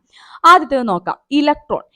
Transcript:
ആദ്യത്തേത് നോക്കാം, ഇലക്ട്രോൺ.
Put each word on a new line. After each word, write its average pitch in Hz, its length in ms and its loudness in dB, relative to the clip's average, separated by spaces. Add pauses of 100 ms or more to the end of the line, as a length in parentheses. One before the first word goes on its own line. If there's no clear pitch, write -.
(460)
ആദ്യത്തേത് 311 420 2
നോക്കാം, 175 300 -6 (140)
ഇലക്ട്രോൺ. 294 520 -4 (120)